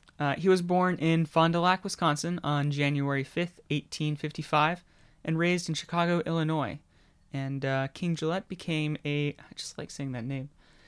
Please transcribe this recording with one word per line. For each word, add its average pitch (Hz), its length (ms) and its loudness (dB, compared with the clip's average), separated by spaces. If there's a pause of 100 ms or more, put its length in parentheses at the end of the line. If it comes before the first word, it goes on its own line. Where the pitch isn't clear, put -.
(180)
Uh, 143 180 0
he 170 120 2
was 185 140 6
born 180 340 2
in 165 300 2
Fond 165 260 4
du 170 80 2
Lac, 185 240 2
Wisconsin 170 580 0
on 147 280 0
January 143 540 0
fifth, 170 440 -4
eighteen 151 480 -2
fifty-five, 156 680 0 (400)
and 160 140 0
raised 175 300 0
in 160 60 -2
Chicago, 170 500 0
Illinois. 156 540 0 (540)
And, 139 320 -4
uh, 135 240 0
King 170 280 -2
Gillette 165 320 -4
became 156 560 -2
a, 147 260 0
I - 240 -16
just - 220 -12
like - 140 -10
saying 135 220 -8
that 120 120 -6
name. 135 240 -6 (400)